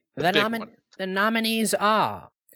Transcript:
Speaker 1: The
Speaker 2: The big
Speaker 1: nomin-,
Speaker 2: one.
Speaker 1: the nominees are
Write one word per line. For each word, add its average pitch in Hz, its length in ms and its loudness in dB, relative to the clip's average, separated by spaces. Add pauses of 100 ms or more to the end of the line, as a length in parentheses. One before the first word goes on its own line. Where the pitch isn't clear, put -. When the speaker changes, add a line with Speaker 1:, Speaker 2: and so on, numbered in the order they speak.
(160)
Speaker 1:
The 135 80 -6
Speaker 2:
The 180 80 2
big 160 100 4
Speaker 1:
nomin-, 226 180 -2
Speaker 2:
one. 185 100 -14 (280)
Speaker 1:
the 190 80 -6
nominees 220 680 0
are 196 560 0 (240)